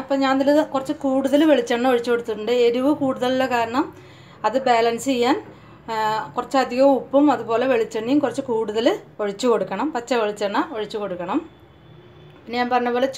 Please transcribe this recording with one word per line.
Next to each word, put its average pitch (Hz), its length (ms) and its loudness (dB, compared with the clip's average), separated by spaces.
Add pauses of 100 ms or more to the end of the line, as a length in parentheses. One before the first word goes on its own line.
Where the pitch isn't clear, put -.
അപ്പോൾ 277 200 -2
ഞാൻ 269 200 4
ഇതിൽ 285 160 4 (160)
കുറച്ച് 269 280 -4
കൂടുതൽ 269 380 2 (100)
വെളിച്ചെണ്ണ 247 420 2
ഒഴിച്ചു 240 200 0
കൊടുത്തിട്ടുണ്ട്. 226 400 -4 (140)
എരിവ് 254 240 2 (100)
കൂടുതലുള്ള 262 540 0
കാരണം 233 300 0 (640)
അത് 220 100 0 (120)
ബാലൻസ് 233 420 2
ചെയ്യാൻ, 247 260 2 (560)
ആ, 220 40 -4 (400)
കുറച്ചധികം 247 600 2
ഉപ്പും 277 360 2
അതുപോലെ 226 380 -2
വെളിച്ചെണ്ണയും 233 520 0
കുറച്ച് 262 260 -4
കൂടുതൽ 220 360 0 (360)
ഒഴിച്ചു 202 300 -4
കൊടുക്കണം. 220 340 -2 (100)
പച്ച 233 140 -6 (120)
വെളിച്ചെണ്ണ 208 360 -4 (180)
ഒഴിച്ചു 214 260 -6
കൊടുക്കണം. 180 360 -4 (1000)
പിന്നെ 226 220 -10
ഞാൻ 247 120 -4
പറഞ്ഞ 240 220 0
പോലെ 262 220 0